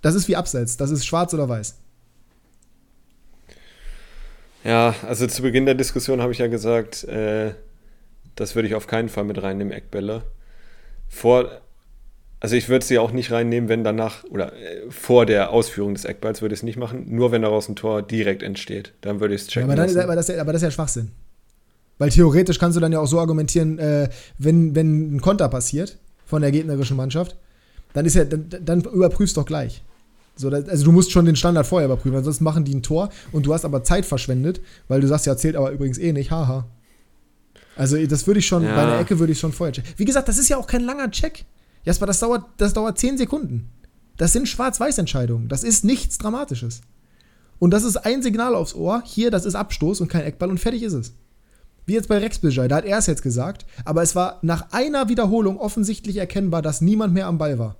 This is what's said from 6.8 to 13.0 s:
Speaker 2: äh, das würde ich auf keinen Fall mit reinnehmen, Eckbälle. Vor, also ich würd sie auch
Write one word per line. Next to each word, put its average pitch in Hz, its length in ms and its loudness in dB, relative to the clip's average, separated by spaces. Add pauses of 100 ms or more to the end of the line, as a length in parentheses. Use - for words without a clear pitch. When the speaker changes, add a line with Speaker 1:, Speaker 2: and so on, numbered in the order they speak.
Speaker 2:
äh, 107 500 -4 (800)
das - 200 -6
würde 113 120 0
ich 104 60 -2
auf 107 140 -6
keinen 113 220 -2
Fall 104 140 -6
mit 104 160 -4
reinnehmen, 98 320 -4
Eckbälle. 104 520 -8 (840)
Vor, - 540 2 (760)
also 110 160 -2
ich 120 140 0
würd - 140 4
sie 123 160 2
auch 113 120 0